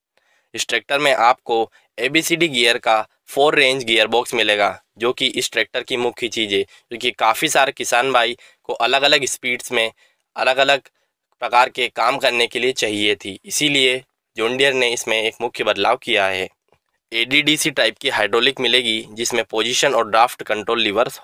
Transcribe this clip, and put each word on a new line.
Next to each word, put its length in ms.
इस 140
ट्रैक्टर 300
में 160
आपको 560
एबीसीडी 500
गियर 300
का 220
फोर 260
रेंज 300
गियरबॉक्स 500
मिलेगा, 460
जो 140
कि 160
इस 240
ट्रैक्टर 300
की 140
मुख्य 320
चीज़ 260
है, 80
क्योंकि 480
काफ़ी 380
सारे 240
किसान 400
भाई 240
को 100
अलग-अलग 500
स्पीड्स 480
में 180
अलग-अलग 520
प्रकार 280
के 200
काम 280
करने 280
के 120
लिए 160
चाहिए 420
थी, 280
इसीलिए 580
जॉन 200
डियर 180
ने 140
इसमें 280
एक 240
मुख्य 240
बदलाव 320
किया 300
है। 220
एडीडीसी 580
टाइप 280
की 100
हाइड्रोलिक 520
मिलेगी, 400
जिसमें 340
पोजीशन 500
और 160
ड्राफ्ट 320
कंट्रोल 380
लीवर्स 440